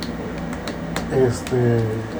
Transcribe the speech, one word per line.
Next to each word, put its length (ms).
este, 680